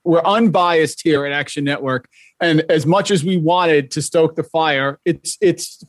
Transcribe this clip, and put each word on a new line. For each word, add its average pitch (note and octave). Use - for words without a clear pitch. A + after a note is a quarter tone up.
We're E3+
unbiased F3
here C#3+
at C#3+
Action C#3+
Network. C3+
And E3
as D#3
much G3
as E3+
we F#3
wanted D#3+
to D3+
stoke D#3+
the D#3+
fire, C#3+
it's, -
it's -